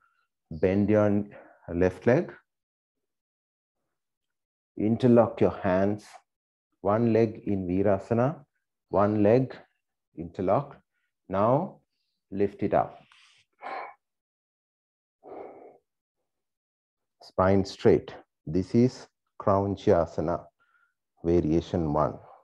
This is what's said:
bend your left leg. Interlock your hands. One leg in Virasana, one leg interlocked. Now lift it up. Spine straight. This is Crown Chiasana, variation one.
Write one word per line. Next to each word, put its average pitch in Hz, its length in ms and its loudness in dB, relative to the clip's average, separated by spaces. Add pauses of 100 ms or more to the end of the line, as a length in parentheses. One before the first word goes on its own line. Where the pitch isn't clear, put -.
(520)
bend 95 380 0
your 104 340 2 (500)
left 90 320 0
leg. 135 280 0 (2500)
Interlock 117 640 2
your 95 240 2
hands. 101 420 -2 (760)
One 110 320 0
leg 110 320 0
in 95 200 -4
Virasana, 101 760 -2 (460)
one 104 340 2
leg 127 320 2 (640)
interlocked. 95 600 -4 (520)
Now 120 500 -2 (500)
lift 98 320 -4
it 101 120 -2
up. 64 280 -2 (4000)
Spine 95 400 2
straight. - 500 2 (320)
This 92 300 -4
is 123 320 0 (320)
Crown 98 380 0
Chiasana, 85 680 0 (800)
variation 82 680 0
one. 76 260 0 (240)